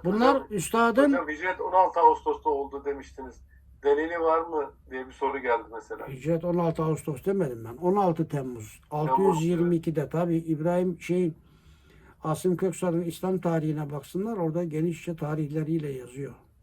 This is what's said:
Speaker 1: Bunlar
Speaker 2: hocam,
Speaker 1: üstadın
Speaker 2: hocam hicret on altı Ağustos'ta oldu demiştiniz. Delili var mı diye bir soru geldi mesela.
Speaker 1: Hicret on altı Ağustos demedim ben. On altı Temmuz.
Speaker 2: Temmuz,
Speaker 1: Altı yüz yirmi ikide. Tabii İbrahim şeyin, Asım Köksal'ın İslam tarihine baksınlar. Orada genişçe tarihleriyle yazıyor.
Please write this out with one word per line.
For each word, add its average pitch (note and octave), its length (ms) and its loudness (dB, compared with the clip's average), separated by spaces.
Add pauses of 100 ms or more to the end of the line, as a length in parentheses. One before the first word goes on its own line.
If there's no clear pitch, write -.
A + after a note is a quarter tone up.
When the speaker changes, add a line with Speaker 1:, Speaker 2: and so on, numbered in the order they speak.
Speaker 1:
Bunlar A#3 300 4
Speaker 2:
hocam, - 160 -4
Speaker 1:
üstadın A#3 640 4
Speaker 2:
hocam D#3+ 160 -2
hicret F3 320 -4
on - 100 -4
altı F3+ 280 4
Ağustos'ta - 500 4
oldu C#3 360 -2
demiştiniz. C3 560 -10 (420)
Delili D#3 360 2
var D#3+ 220 4
mı D#3 300 -4 (200)
diye B2+ 160 -8
bir C3 40 -18
soru C#3 280 -2
geldi A#2+ 240 0 (100)
mesela. A2 340 -12
Speaker 1:
Hicret D3 360 -2
on F3 140 0
altı E3 260 0
Ağustos D#3 420 -4
demedim C#3 400 -2
ben. A#2 120 -12
On F3 180 0
altı E3+ 320 2
Temmuz. B2+ 600 -8
Speaker 2:
Temmuz, D3+ 200 -2
Speaker 1:
Altı F#3+ 120 2
yüz F3 240 4
yirmi F3 300 2
ikide. D#3 340 -2
Tabii E3 280 0
İbrahim E3+ 640 0
şeyin, F3 360 0 (840)
Asım D#3 340 0
Köksal'ın F3 440 0
İslam F3+ 380 -4
tarihine D#3 520 -2
baksınlar. F#3+ 460 -6
Orada E3+ 260 -2
genişçe D#3+ 520 -4
tarihleriyle D3+ 760 -4
yazıyor. B2+ 420 -12 (280)